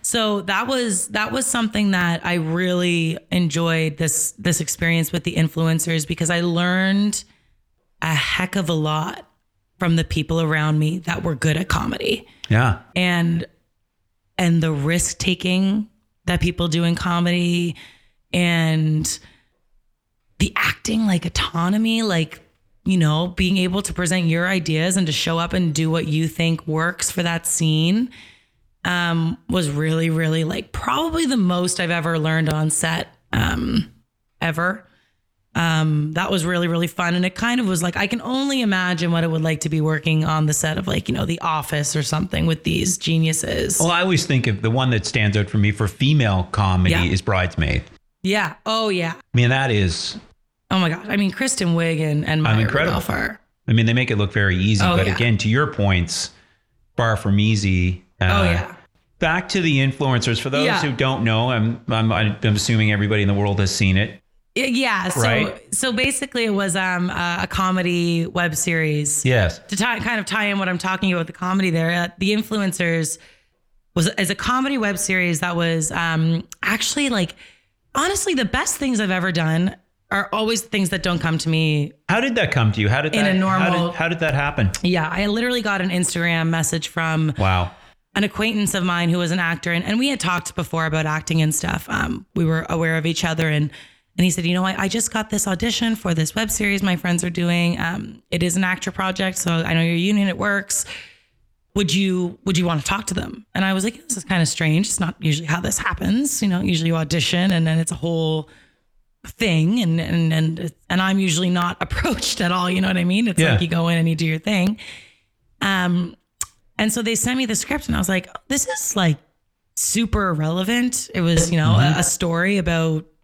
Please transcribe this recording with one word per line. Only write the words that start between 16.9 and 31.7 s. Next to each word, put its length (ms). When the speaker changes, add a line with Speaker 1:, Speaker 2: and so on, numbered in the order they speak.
Speaker 1:
comedy 800
and 840
the 180
acting, 500
like, 180
autonomy, 800
like, 380
you 120
know, 320
being 300
able 240
to 100
present 340
your 220
ideas 480
and 100
to 60
show 260
up 140
and 220
do 160
what 180
you 180
think 400
works 440
for 120
that 240
scene, 640
um, 540
was 220
really, 400
really, 340
like, 280
probably 540
the 100
most 420